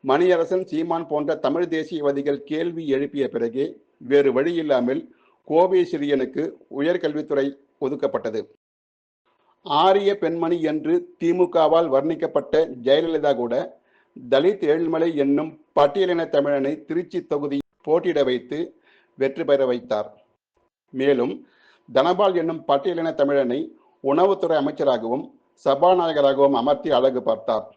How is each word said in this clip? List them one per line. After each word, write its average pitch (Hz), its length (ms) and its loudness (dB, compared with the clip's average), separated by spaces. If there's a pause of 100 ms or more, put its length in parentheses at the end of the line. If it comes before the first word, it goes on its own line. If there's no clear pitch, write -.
மணியரசன், 170 600 2
சீமான் 165 420 -4
போன்ற 151 300 -2
தமிழ் 165 340 -2
தேசியவாதிகள் 143 760 -4
கேள்வி 165 440 -6
எழுப்பிய 139 400 -2
பிறகே 117 380 -4 (320)
வேறு 139 340 4
வழியில்லாமல் 139 680 0 (480)
கோவை 180 340 4
சிறியனுக்கு 143 600 -2 (280)
உயர்கல்வித்துறை 151 760 -2 (340)
ஒதுக்கப்பட்டது. 127 600 -4 (1300)
ஆரிய 190 520 4
பெண்மணி 170 440 -2
என்று 156 320 -2 (240)
திமுகவால் 170 680 2
வர்ணிக்கப்பட்ட 151 680 -2 (280)
ஜெயலலிதா 147 520 2
கூட 120 200 -2 (640)
தலித் 143 480 0
ஏழுமலை 160 500 0
என்னும் 143 360 0 (240)
பட்டியலின 175 540 2
தமிழனை 143 440 0 (120)
திருச்சி 170 420 -6
தொகுதி 143 320 -4 (240)
போட்டியிட 165 420 0
வைத்து 127 340 -2 (600)
வெற்றி 135 260 -2
பெற 139 220 4
வைத்தார். 120 420 -2 (840)
மேலும், 131 400 0 (540)
தனபால் 175 480 2
என்னும் 165 280 -4
பட்டியலின 165 500 0
தமிழனை 139 460 0 (440)
உணவுத்துறை 170 520 2
அமைச்சராகவும் 135 680 -2 (420)
சபாநாயகராகவும் 143 920 4
அமர்த்தி 139 340 0
அழகு 127 320 2
பார்த்தார். 110 440 -2 (100)